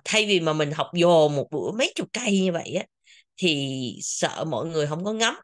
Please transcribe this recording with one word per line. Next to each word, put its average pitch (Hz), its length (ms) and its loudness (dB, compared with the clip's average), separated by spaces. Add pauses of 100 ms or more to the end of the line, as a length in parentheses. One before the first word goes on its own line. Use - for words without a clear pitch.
thay 214 200 2
vì 196 140 4
mà 160 140 0
mình 151 180 0
học 151 220 -4
dồn 165 420 6
một 135 160 -2
bữa 135 200 -4
mấy 269 240 -2
chục 190 180 -6
cây 214 280 0
như 185 100 2
vậy 160 220 -6
á, 196 120 -4 (520)
thì 135 640 -2
sợ - 460 -4
mọi 139 200 -4
người 160 200 -2
không 165 180 -6
có 214 80 -4
ngắm. 226 300 0